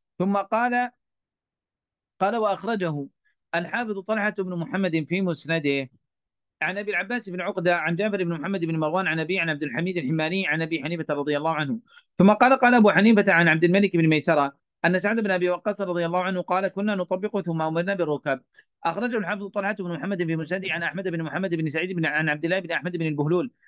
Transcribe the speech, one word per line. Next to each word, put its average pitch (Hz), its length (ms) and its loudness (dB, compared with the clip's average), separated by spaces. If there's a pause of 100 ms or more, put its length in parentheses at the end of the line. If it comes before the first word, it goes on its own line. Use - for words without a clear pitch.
(200)
ثم 196 180 0
قال، 240 540 -2 (1300)
قال: 202 160 0
"وأخرجه 190 720 -2 (480)
الحافظ 196 440 -4
طلحة 208 380 -2
بن 185 180 -4
محمد 165 540 -2
في 185 120 0
مسنده 143 680 -2 (720)
عن 175 160 -4
أبي 208 140 -6
العباس 196 380 -6
بن 180 120 -8
عقدة 180 360 0
عن 165 180 -2
جعفر 196 280 -2
بن 170 100 -2
محمد 165 320 -4
بن 160 140 -2
مروان 165 280 0
عن 160 120 -2
أبي، 175 200 -2
عن 165 100 -2
عبد 151 140 -4
الحميد 165 340 -4
الحماني 160 500 -2
عن 156 140 0
أبي 160 220 -4
حنيفة 160 300 -4
رضي 143 240 -2
الله 156 180 -2
عنه." 139 240 -2 (380)
ثم 196 140 8
قال، 247 220 6
قال 247 200 6
أبو 214 160 8
حنيفة 196 420 6
عن 170 160 6
عبد 160 160 4
الملك 190 340 4
بن 165 100 6
ميسرة 151 500 2 (280)
أن 175 140 4
سعد 208 200 0
بن 208 120 0
أبي 180 180 2
وقاص 196 320 -4
رضي 175 240 -2
الله 180 180 0
عنه 185 180 -2
قال: 185 260 0
"كنا 202 280 -2
نطبق 190 440 -4
ثم 165 220 -2
أمرنا 165 320 -2
بالركب." 147 480 -2 (440)
أخرجه 226 320 -2
الحافظ 202 300 -4
طلحة 202 260 -4
بن 180 200 -6
محمد 175 300 -4
في 165 120 -2
مسنده 170 380 -4
عن 170 100 -4
أحمد 170 240 -4
بن 165 160 -4
محمد 170 320 -4
بن 160 140 -2
سعيد 160 220 -4
بن، 170 140 -2
عن 151 240 0
عبد 151 160 -2
الله 180 140 0
بن 170 120 -8
أحمد 165 260 -4
بن 165 100 -2
البهلول 151 440 0 (160)